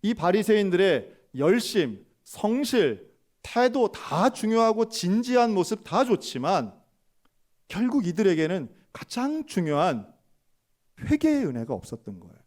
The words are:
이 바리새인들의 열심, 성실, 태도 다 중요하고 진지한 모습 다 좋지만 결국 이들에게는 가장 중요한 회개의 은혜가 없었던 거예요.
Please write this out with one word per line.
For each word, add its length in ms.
이 120
바리새인들의 1000
열심, 680
성실, 880
태도 480
다 380
중요하고 600
진지한 640
모습 300
다 200
좋지만 680
결국 380
이들에게는 640
가장 520
중요한 680
회개의 480
은혜가 260
없었던 460
거예요. 160